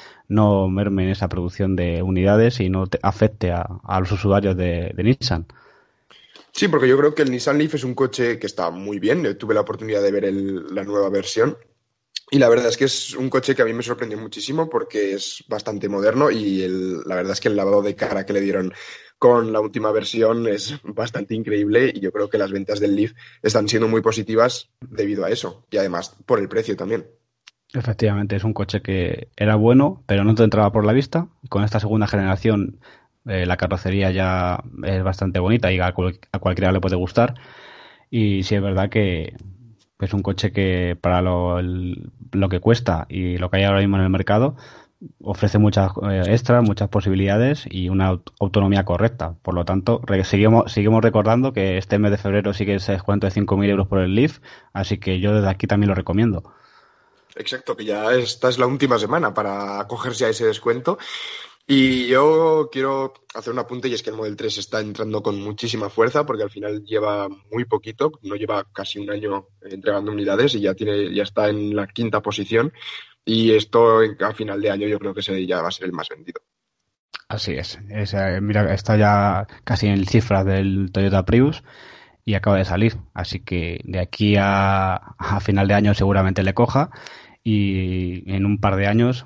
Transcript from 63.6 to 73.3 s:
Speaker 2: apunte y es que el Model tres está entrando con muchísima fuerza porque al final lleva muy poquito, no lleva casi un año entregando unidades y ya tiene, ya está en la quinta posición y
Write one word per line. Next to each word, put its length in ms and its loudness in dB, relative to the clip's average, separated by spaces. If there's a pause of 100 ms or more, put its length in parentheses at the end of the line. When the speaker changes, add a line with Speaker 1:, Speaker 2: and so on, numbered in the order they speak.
Speaker 2:
apunte 280 -8
y 60 -2
es 80 -6
que 80 -6
el 60 -10
Model 180 -6
tres 240 -6
está 220 -6
entrando 420 -6
con 180 -4
muchísima 500 -6
fuerza 360 0
porque 160 0
al 80 -4
final 320 -8
lleva 460 -2 (240)
muy 140 -4
poquito, 440 -2 (120)
no 120 -10
lleva 380 -4
casi 260 -10
un 120 -8
año 360 -6 (140)
entregando 500 -4
unidades 460 0
y 60 -2
ya 120 0
tiene, 400 -2
ya 80 0
está 260 0
en 280 -2
la 100 -4
quinta 360 -4
posición 500 -2 (520)
y 280 4